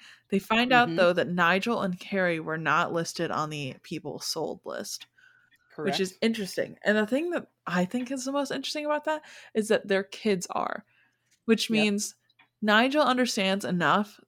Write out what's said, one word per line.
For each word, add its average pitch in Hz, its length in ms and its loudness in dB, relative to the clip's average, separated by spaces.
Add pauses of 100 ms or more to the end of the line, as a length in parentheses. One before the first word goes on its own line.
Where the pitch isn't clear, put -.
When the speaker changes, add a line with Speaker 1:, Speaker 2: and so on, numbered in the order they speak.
(300)
Speaker 1:
They 196 100 0
find 233 340 0
out, 240 140 6
Speaker 2:
Mm-hmm. 165 100 -2
Speaker 1:
though, 180 160 6
that 160 160 0
Nigel 180 520 2
and 180 180 -4
Carrie 180 400 0
were 160 180 -4
not 156 360 2
listed 165 380 -2
on 151 180 -2
the 147 340 -8
people 156 360 -10
sold - 460 -6
list, - 420 -10 (680)
which 156 240 -2
is 185 100 -2
Speaker 2:
Correct. - 140 -8
Speaker 1:
interesting. 220 600 -2
And 208 140 4
the 214 100 2
thing 294 240 0
that 269 160 -4 (180)
I 180 200 0
think 247 260 -4
is 254 140 -6
the 269 60 -6
most 277 200 -2
interesting 294 340 -6
about 294 200 -2
that 311 180 -2 (300)
is 214 160 0
that - 180 2
their 196 160 2
kids 196 480 -2
are, - 340 -4 (600)
which 220 240 2
Speaker 2:
Yep. - 20 -4
Speaker 1:
means 208 440 0 (460)
Nigel 240 420 4
understands 233 600 2
enough 175 640 2